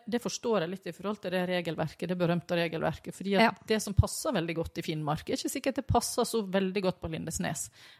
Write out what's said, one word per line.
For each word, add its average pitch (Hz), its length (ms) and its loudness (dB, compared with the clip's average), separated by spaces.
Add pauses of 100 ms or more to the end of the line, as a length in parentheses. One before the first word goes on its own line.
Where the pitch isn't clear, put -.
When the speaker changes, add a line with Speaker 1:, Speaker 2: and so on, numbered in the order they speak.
Speaker 1:
det 233 140 -2
forstår 214 400 0
jeg 160 100 0
litt 190 160 -8
i 170 60 -8
forhold 202 300 -6
til 185 80 -4
det 180 180 0
regelverket, 170 600 -2
det 180 100 0
berømte 175 380 2
regelverket. 165 580 -2
Fordi 196 220 -2
at 185 40 8
Speaker 2:
Ja. 233 100 8 (160)
Speaker 1:
det 214 160 0
som 202 120 -6
passer - 380 2
veldig 165 240 0
godt 165 220 -4
i 165 40 -2
Finnmark, 156 480 -2
er 254 60 0
ikke - 140 -2
sikkert 269 260 -2
det 269 100 -4
passer - 380 2
så 226 220 0
veldig 190 360 2
godt 180 180 0
på 170 100 -6
Lindesnes. 165 600 -4 (300)